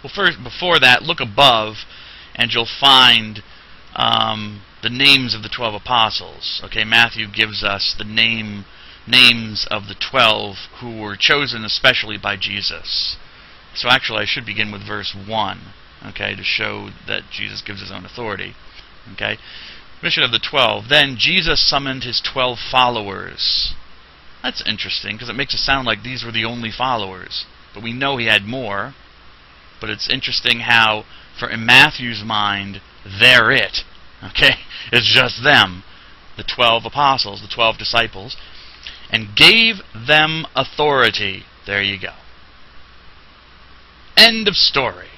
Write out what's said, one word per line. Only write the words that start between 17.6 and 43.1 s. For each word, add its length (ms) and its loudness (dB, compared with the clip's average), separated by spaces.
gives 180 -12
his 100 -14
own 140 -14
authority. 500 -10
Okay, 240 -6
mission 200 0
of 80 2
the 80 0
twelve. 500 2
"Then 280 4
Jesus 440 2
summoned 440 0
his 160 -4
twelve 400 -2
followers." 1120 0
That's 180 -6
interesting, 580 -6
'cause 100 -12
it 60 -10
makes 200 -6
it 40 -2
sound 280 0
like 160 -2
these 200 -10
were 80 -10
the 140 -2
only 260 -6
followers. 760 -4
But 80 -14
we 100 -8
know 260 -2
he 80 -2
had 200 2
more. 480 -6
But 100 -6
it's 180 -6
interesting 520 -2
how, 460 4
for 140 -8
in 160 -4
Matthew's 560 4
mind, 580 -2
they're 460 2
it. 320 0
Okay? 380 2
<laughs> 60 -18
It's 200 4
just 300 2
them. 400 4
The 80 -10
twelve 400 2
apostles, 580 0
the 60 -18
twelve 280 2
disciples. 600 -2
"And 240 -4
gave 480 6
them 600 2
authority." 920 2
There 180 -2
you 160 -2
go. 140 -10